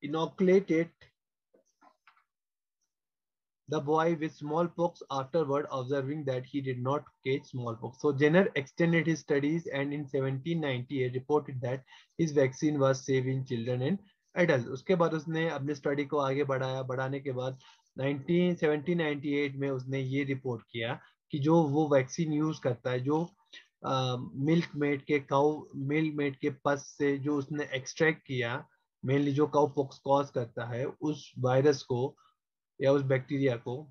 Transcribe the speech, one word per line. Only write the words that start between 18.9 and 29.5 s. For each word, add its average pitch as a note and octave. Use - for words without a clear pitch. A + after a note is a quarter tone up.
नाइंटी D3
एट C#3+
में C#3
उसने C3+
ये C3+
रिपोर्ट C3
किया A#2
कि D#3
जो D#3+
वो D3+
वैक्सीन C#3+
यूज़ D3+
करता B2+
है, B2+
जो, D3
आ, C3
मिल्क E3
मेड C#3+
के, D3
काऊ C#3+
मिल्क D3
मेड C#3+
के D3
पस C#3+
से C#3+
जो D3
उसने C#3
एक्सट्रैक्ट D#3+
किया, A#2+
mainly C#3+
जो D3
काऊ D3